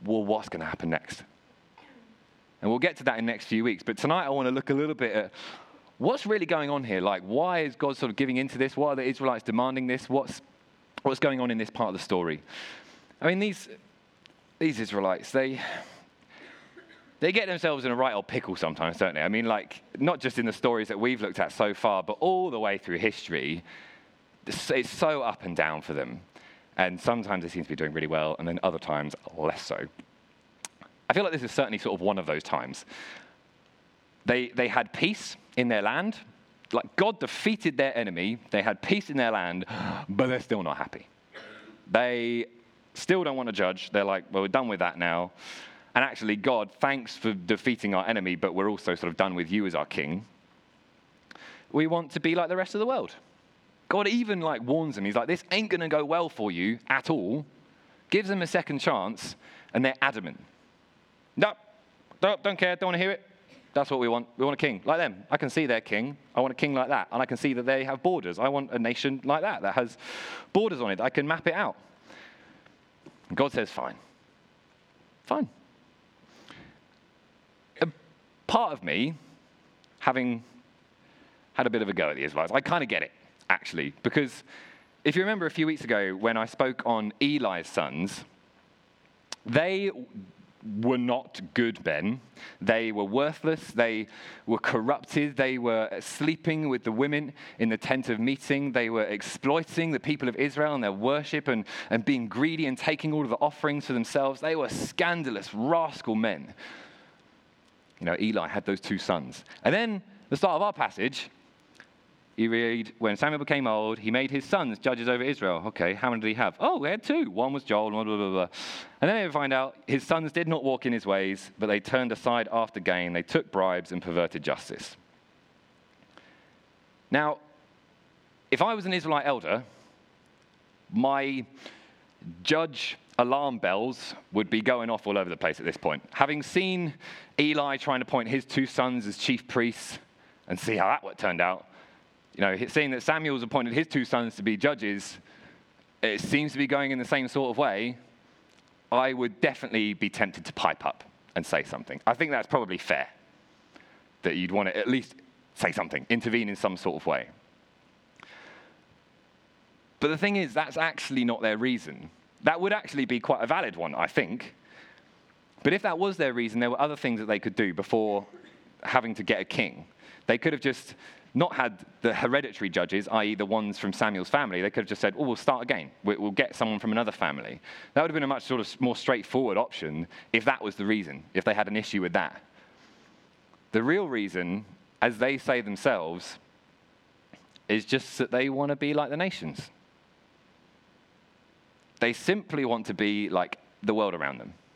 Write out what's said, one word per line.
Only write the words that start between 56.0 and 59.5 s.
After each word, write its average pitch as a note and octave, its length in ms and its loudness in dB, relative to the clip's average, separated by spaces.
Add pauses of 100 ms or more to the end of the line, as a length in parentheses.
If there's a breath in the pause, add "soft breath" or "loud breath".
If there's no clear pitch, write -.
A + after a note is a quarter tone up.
well E3 240 0
for G#2+ 200 -2
you F#2+ 380 0
at C3 220 0
all." C#3 360 0 (640 soft breath)
Gives G3 200 4
them G3 120 0
a E3+ 60 0
second D#3 320 0
chance, A2 560 0 (380 loud breath)